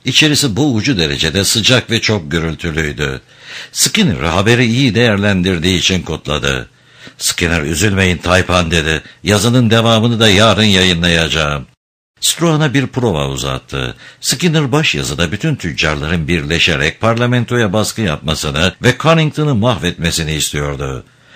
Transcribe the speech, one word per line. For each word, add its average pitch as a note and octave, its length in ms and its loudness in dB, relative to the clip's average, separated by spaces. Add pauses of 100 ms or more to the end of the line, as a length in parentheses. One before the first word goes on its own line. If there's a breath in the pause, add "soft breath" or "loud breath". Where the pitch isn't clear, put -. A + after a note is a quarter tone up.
İçerisi C#3 500 2
boğucu B2 420 0
derecede D#2+ 460 0
sıcak A2+ 480 2
ve A2+ 100 0
çok F2+ 300 -2
gürültülüydü. D2+ 880 -4 (500 loud breath)
Skinner A2 520 0
haberi G#2 420 2
iyi A#2 300 2
değerlendirdiği F#2+ 840 2
için F2+ 220 0
kutladı. C#2 680 -4 (480 loud breath)
"Skinner, E2 440 -2
üzülmeyin F2+ 560 0
Taypan." F2+ 540 2
dedi. D#2+ 300 0 (220 loud breath)
"Yazının A2 460 2
devamını A2+ 500 2
da A2+ 100 4
yarın G#2 340 4
yayınlayacağım." E2+ 1000 2 (560)
Struan'a D#3 520 0
bir C3 140 0
prova F2+ 400 0
uzattı. C2 680 -6 (260 loud breath)
Skinner D3+ 500 0
başyazıda C#3 600 -2
bütün D3+ 240 -2
tüccarların D#2 720 -2
birleşerek D#2+ 720 0
parlamentoya A#2 720 0
baskı G#2+ 280 -2
yapmasını D#2 720 -2 (100)
ve B2 200 2
Cunnington'ı D#3 520 2
mahvetmesini E2+ 800 -2
istiyordu. C#2+ 680 -4 (320 loud breath)